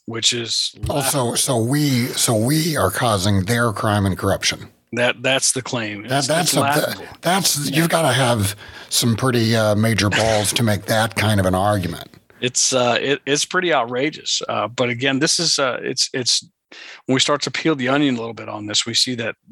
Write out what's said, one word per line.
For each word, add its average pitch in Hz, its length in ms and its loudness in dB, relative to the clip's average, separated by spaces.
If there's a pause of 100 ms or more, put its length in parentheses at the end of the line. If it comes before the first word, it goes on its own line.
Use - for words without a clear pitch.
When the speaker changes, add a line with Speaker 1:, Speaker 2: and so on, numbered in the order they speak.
Speaker 1:
which 113 260 0
is 117 400 -4 (160)
Speaker 2:
Also, 135 460 -2
so 127 280 0
we, 135 440 2
so - 280 0
we 151 400 2
are 95 140 2
causing 101 560 0
their 117 260 0
crime 104 360 0
and 92 100 0
corruption. - 500 -2 (260)
Speaker 1:
That, 123 280 0
that's 131 300 0
the 127 100 -2
claim. 107 460 -8
Speaker 2:
That, 127 100 0
Speaker 1:
It's, 135 100 0
Speaker 2:
that's - 220 0
Speaker 1:
it's 143 80 2
Speaker 2:
a, 143 40 4
Speaker 1:
laughable. 139 440 0 (160)
Speaker 2:
that's, 160 480 0
Speaker 1:
Yeah. 135 80 -2
Speaker 2:
you've 165 120 4
gotta 160 240 2
have 120 420 2 (340)
some 117 260 2
pretty, 117 400 2
uh, 104 200 4
major 107 340 2
balls 107 440 2
to 123 100 0
make 104 220 0
that 110 300 0
kind 107 240 2
of 92 60 2
an 92 80 2
argument. 92 560 -2 (320)
Speaker 1:
It's, 123 320 0
uh, 120 260 2
it, 139 280 -2
it's 147 180 0
pretty 180 260 0
outrageous. 131 760 -2
Uh, 107 180 -2
but 120 220 0
again, 131 300 0
this 151 200 0
is, 160 200 0
uh, 131 240 0
it's, - 300 -2
it's, 127 300 -2 (600)
when 127 80 2
we 131 80 4
start 147 220 0
to 143 60 -4
peel 160 260 0
the 123 120 -2
onion 139 280 2
a 117 40 -4
little 117 140 -8
bit 107 160 -12
on 107 160 -8
this, 104 200 -2
we 117 80 -6
see 127 220 0
that 113 220 -6 (140)